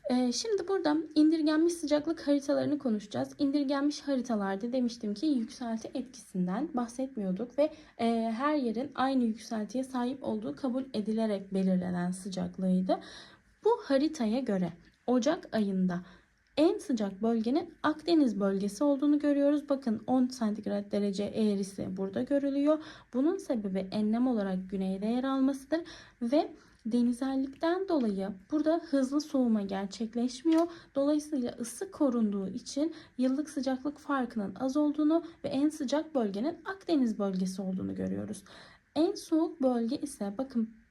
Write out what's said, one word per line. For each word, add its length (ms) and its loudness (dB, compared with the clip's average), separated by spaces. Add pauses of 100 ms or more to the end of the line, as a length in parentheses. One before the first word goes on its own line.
(120)
Ee, 200 2
şimdi 360 -2
burada 280 2 (180)
indirgenmiş 580 4
sıcaklık 540 0
haritalarını 520 2
konuşacağız. 500 -2 (100)
İndirgenmiş 640 2
haritalarda 720 -2
demiştim 420 -2
ki 120 -2
yükselti 680 -2
etkisinden 800 -4
bahsetmiyorduk 840 -4
ve, 140 4 (280)
e, 360 0
her 180 0
yerin 400 -2
aynı 300 2
yükseltiye 600 -4
sahip 400 -4
olduğu 320 -4
kabul 260 -2 (120)
edilerek 600 -2
belirlenen 560 2
sıcaklığıydı. 920 0 (640)
Bu 60 6 (140)
haritaya 560 2
göre 320 0 (340)
Ocak 460 2
ayında 480 0 (560)
en 220 4
sıcak 440 -4
bölgenin 600 0
Akdeniz 580 2
bölgesi 440 0
olduğunu 340 4
görüyoruz. 500 2
Bakın 380 -2
on 200 4
santigrat 680 -4
derece 320 0
eğrisi 720 -2
burada 260 -2
görülüyor. 640 2 (300)
Bunun 220 2
sebebi 540 -4
enlem 360 2
olarak 440 -2
güneyde 360 -2
yer 180 0
almasıdır 560 0 (420)
ve 300 2 (340)
denizellikten 1000 0
dolayı 400 2 (240)
burada 280 2 (100)
hızlı 300 2
soğuma 420 2
gerçekleşmiyor. 1040 0 (280)
Dolayısıyla 680 0
ısı 300 -8
korunduğu 580 0
için 460 -4 (240)
yıllık 320 0
sıcaklık 480 -4
farkının 560 -4
az 220 -2
olduğunu 480 2 (200)
ve 40 -4
en 200 2
sıcak 460 -2
bölgenin 500 0
Akdeniz 540 0
bölgesi 440 -2
olduğunu 320 -4
görüyoruz. 500 -4 (500)
En 200 2
soğuk 480 0
bölge 340 2
ise 420 -6
bakın 320 -2 (200)